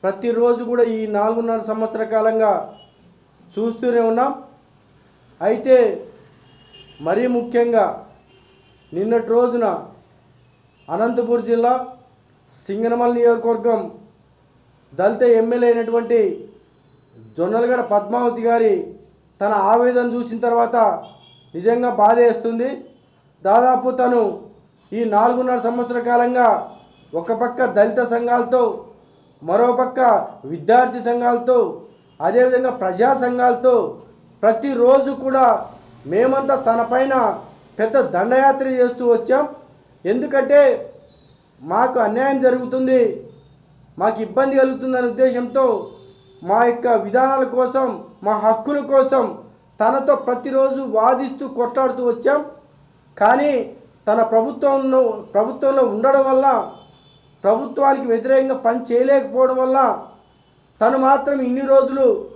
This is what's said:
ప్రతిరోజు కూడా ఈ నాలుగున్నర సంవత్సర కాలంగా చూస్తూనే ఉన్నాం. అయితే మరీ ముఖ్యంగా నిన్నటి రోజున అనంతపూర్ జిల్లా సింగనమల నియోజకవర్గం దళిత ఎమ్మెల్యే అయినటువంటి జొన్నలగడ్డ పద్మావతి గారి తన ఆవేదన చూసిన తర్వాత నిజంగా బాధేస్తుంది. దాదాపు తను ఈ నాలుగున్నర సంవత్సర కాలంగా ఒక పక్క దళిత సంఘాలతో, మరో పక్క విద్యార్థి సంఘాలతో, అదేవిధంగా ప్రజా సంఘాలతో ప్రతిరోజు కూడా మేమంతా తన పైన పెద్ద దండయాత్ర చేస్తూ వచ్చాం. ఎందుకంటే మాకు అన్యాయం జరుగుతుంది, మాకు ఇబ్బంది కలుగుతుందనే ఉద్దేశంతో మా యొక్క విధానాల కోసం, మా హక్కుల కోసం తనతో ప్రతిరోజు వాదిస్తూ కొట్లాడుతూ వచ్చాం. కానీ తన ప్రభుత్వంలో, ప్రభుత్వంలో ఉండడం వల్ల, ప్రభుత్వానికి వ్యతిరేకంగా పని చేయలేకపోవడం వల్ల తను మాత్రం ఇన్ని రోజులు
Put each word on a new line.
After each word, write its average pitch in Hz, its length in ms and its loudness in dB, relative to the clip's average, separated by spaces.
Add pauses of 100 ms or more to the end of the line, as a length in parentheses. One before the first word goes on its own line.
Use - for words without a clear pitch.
ప్రతిరోజు 233 640 -2
కూడా 240 160 2 (120)
ఈ - 20 -4 (180)
నాలుగున్నర 226 540 -2
సంవత్సర 220 320 -4 (100)
కాలంగా 220 400 2 (1000)
చూస్తూనే 233 460 -2 (100)
ఉన్నాం. 247 200 0 (1160)
అయితే 254 300 2 (1300)
మరీ 196 180 0 (120)
ముఖ్యంగా 233 480 0 (1120)
నిన్నటి 220 380 -2
రోజున 240 320 0 (1300)
అనంతపూర్ 233 560 -2
జిల్లా 233 240 2 (920)
సింగనమల 233 540 -2
నియోజకవర్గం 226 600 0 (1200)
దళిత 220 220 0 (200)
ఎమ్మెల్యే 240 280 0
అయినటువంటి 233 500 0 (1160)
జొన్నలగడ్డ 233 480 -2 (100)
పద్మావతి 233 540 -2
గారి 226 260 2 (680)
తన 208 120 -2 (200)
ఆవేదన 247 340 2 (100)
చూసిన 233 220 -8 (100)
తర్వాత 233 280 0 (760)
నిజంగా 233 380 0 (100)
బాధేస్తుంది. 233 680 2 (760)
దాదాపు 254 440 4 (140)
తను 247 200 2 (680)
ఈ 220 80 -6 (140)
నాలుగున్నర 247 520 2
సంవత్సర 240 320 -4 (100)
కాలంగా 240 400 2 (720)
ఒక 220 200 -6
పక్క 240 240 -2 (120)
దళిత 226 240 2 (120)
సంఘాలతో, 240 480 0 (880)
మరో 214 180 2 (140)
పక్క 254 200 -4 (500)
విద్యార్థి 233 560 0
సంఘాలతో, 240 500 0 (680)
అదేవిధంగా 247 460 2 (100)
ప్రజా 185 280 0 (120)
సంఘాలతో 247 520 2 (680)
ప్రతిరోజు 254 680 2 (140)
కూడా 262 220 2 (640)
మేమంతా 269 440 0 (120)
తన 233 120 0 (120)
పైన 262 220 0 (640)
పెద్ద 214 180 -2 (180)
దండయాత్ర 262 520 2 (140)
చేస్తూ 247 240 0 (100)
వచ్చాం. 247 300 0 (680)
ఎందుకంటే 269 480 2 (1120)
మాకు 254 340 0
అన్యాయం 262 400 -2
జరుగుతుంది, 254 540 0 (960)
మాకు 220 280 -2
ఇబ్బంది 269 340 0
కలుగుతుందనే 254 520 -2
ఉద్దేశంతో 254 520 0 (840)
మా 214 80 4 (100)
యొక్క 240 180 -2 (200)
విధానాల 262 380 0 (120)
కోసం, 254 320 0 (380)
మా 208 80 0 (100)
హక్కుల 226 360 0 (120)
కోసం 262 320 2 (560)
తనతో 269 340 2 (140)
ప్రతిరోజు 269 520 -2 (180)
వాదిస్తూ 254 460 0 (140)
కొట్లాడుతూ 247 540 -2
వచ్చాం. 269 280 0 (760)
కానీ 269 360 2 (560)
తన 220 120 2 (120)
ప్రభుత్వంలో, 262 680 0 (340)
ప్రభుత్వంలో 262 480 0 (100)
ఉండడం 269 380 2
వల్ల, 262 160 2 (960)
ప్రభుత్వానికి 269 640 0
వ్యతిరేకంగా 262 460 0 (100)
పని 240 220 0
చేయలేకపోవడం 262 760 2
వల్ల 262 160 0 (1040)
తను 254 260 2
మాత్రం 269 320 2 (100)
ఇన్ని 262 240 -4
రోజులు 269 340 2 (300)